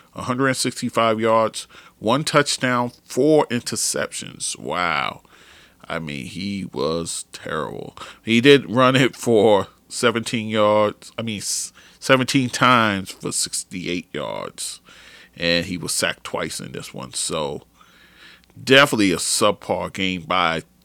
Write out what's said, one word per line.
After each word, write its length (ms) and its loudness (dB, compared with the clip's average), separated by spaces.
a 100 -12
hundred 320 0
sixty-five 640 0
yards, 440 0
one 280 -2
touchdown, 640 0
four 400 4
interceptions. 1120 -6
Wow. 600 -2
I 120 -6
mean, 260 -10
he 400 -8
was 640 -6
terrible. 640 -10
He 200 2
did 280 6
run 280 4
it 180 2
for 520 4
seventeen 600 -2
yards, 680 0
I 40 -8
mean, 160 -6
s-, 340 -8
seventeen 520 2
times 640 4
for 200 -10
sixty-eight 800 -6
yards. 680 -10
And 280 0
he 120 -8
was 160 -6
sacked 320 -4
twice 340 -6
in 140 -14
this 200 -14
one. 200 -14
So, 480 -6
definitely 500 4
a 60 0
subpar 760 -2
game 300 -4
by 400 0